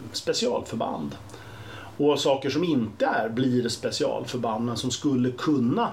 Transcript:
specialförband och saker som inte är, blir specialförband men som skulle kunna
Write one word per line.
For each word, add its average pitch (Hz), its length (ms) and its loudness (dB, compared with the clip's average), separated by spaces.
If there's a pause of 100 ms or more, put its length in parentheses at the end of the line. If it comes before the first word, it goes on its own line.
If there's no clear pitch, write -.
(120)
specialförband - 1040 -2 (840)
och 143 220 4
saker 143 300 2
som 151 140 0
inte 135 420 0
är, 120 220 0
blir 123 400 2
specialförband 117 960 -2
men 117 120 -2
som 127 140 -2
skulle 127 400 2
kunna 147 640 2